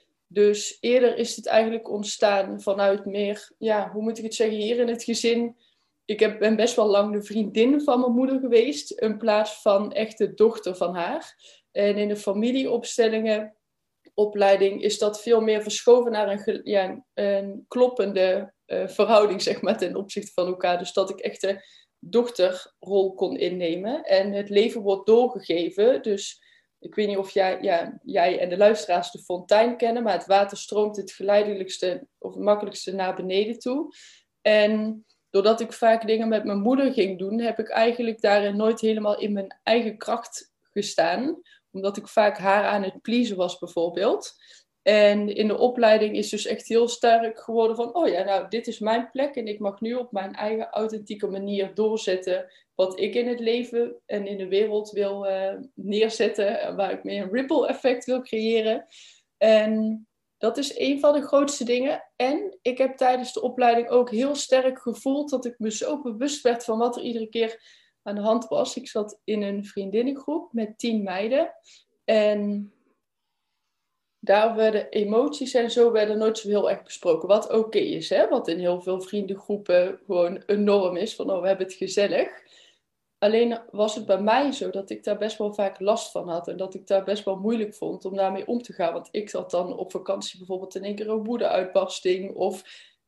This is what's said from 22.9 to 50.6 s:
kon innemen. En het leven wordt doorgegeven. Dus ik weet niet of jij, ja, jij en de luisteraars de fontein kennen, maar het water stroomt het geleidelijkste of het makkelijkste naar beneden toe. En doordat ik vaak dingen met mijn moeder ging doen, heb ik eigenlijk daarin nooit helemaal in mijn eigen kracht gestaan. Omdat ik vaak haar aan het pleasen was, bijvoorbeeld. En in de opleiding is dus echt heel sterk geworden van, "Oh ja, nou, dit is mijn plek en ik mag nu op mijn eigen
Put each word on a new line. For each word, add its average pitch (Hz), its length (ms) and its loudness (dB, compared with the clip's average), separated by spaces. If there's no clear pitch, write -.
kon 190 220 -2
innemen. 180 640 -4
En 196 300 2
het 202 160 -6
leven 226 320 2
wordt 196 260 -2
doorgegeven. 208 960 2
Dus 196 400 -6
ik 170 140 -18
weet 208 140 0
niet 202 80 -4
of 196 140 -4
jij, 190 300 2
ja, 175 420 -2
jij 180 360 2
en 180 100 -2
de 180 80 -4
luisteraars 202 540 4
de 190 80 -16
fontein 214 580 2
kennen, 233 260 0
maar 214 100 0
het 175 140 -4
water 196 300 2
stroomt 208 400 -2
het 190 160 -10
geleidelijkste 196 960 0
of 190 160 -12
het 190 80 -8
makkelijkste 208 500 0
naar 185 220 -2
beneden 196 440 -2
toe. 269 360 -6
En 214 640 2
doordat 214 280 4
ik 233 120 -6
vaak 226 340 2
dingen 220 220 0
met 214 160 0
mijn 202 160 -2
moeder 262 320 2
ging 190 260 0
doen, 196 220 -4
heb 226 180 -2
ik 220 100 -4
eigenlijk 226 520 0
daarin 202 360 2
nooit 220 240 0
helemaal 214 380 0
in 208 140 -4
mijn 196 300 -6
eigen 220 360 2
kracht - 540 -8
gestaan. 202 680 0
Omdat 196 260 -4
ik 208 120 -12
vaak 208 300 4
haar 196 260 2
aan 202 180 0
het 185 180 -8
pleasen 220 360 0
was, 180 220 -2
bijvoorbeeld. 175 760 -2
En 208 520 4
in 214 140 2
de 208 100 -2
opleiding 220 580 4
is 208 120 -2
dus 214 180 -6
echt - 200 -6
heel 233 220 2
sterk 226 520 2
geworden 226 360 0
van, 240 180 -4
"Oh 330 140 2
ja, 185 160 0
nou, 190 240 -2
dit 233 180 -6
is 233 120 -8
mijn 226 320 -2
plek 277 240 -4
en 226 120 -6
ik 208 120 -8
mag 196 220 -6
nu 226 140 -4
op 247 180 -8
mijn 196 220 -6
eigen 220 360 -6